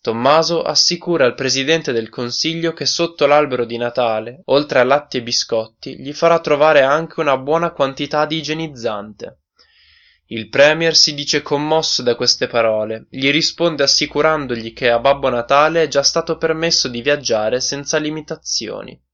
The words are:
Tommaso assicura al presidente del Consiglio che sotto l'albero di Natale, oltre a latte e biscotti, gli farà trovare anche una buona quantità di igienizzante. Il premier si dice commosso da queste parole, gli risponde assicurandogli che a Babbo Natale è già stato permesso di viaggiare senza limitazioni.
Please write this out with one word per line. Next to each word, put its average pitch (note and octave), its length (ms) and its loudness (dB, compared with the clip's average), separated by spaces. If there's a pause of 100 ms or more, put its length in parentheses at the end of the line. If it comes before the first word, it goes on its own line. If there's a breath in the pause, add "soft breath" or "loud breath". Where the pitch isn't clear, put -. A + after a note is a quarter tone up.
Tommaso D3+ 600 2
assicura E3 640 0
al A#2+ 80 2
presidente C3+ 580 -2
del A2+ 160 -2
Consiglio E3 640 -4
che D#3 140 -6
sotto E3 400 -2
l'albero C#3 400 2
di A#2 100 -8
Natale, A#2+ 720 -2
oltre D3 320 2
a A#2+ 60 6
latte C#3 340 0
e A#2 40 -6
biscotti, A#2 760 -6
gli C#3 160 -10
farà E3 240 2
trovare D3+ 420 4
anche D#3 400 0
una C#3+ 160 2
buona D#3+ 360 -2
quantità C#3+ 520 -2
di D#3 140 -4
igienizzante. A#2 1000 -8 (880 soft breath)
Il A2 200 -8
premier D#3 480 4
si - 180 2
dice C#3+ 260 -2
commosso D3+ 640 0
da A#2+ 140 2
queste B2 320 0
parole, A2 640 0
gli C3+ 200 -2
risponde D3+ 540 0
assicurandogli C#3 880 0
che B2 180 0
a A#2 80 4
Babbo C#3 300 2
Natale D3 560 2
è - 20 -2
già C#3 160 0
stato D#3+ 340 0
permesso D#3+ 520 -2
di A#2+ 120 -6
viaggiare A#2+ 600 0
senza C#3+ 380 -4
limitazioni. D3+ 1000 -8 (140)